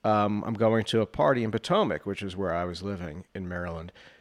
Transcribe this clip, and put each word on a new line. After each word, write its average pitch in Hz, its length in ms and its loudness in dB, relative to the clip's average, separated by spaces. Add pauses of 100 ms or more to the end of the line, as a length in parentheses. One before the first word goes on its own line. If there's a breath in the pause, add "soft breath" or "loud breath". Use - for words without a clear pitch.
um, 104 440 4
"I'm 113 80 -2
going 110 300 4
to 113 160 2
a 104 40 2
party 139 380 2
in 110 80 -2
Potomac," 117 560 0
which 104 160 -4
is 92 120 -8
where 92 200 -2
I 87 100 0
was 87 160 -6
living 90 440 -8 (100)
in 95 120 -6
Maryland. 87 440 -8 (300 soft breath)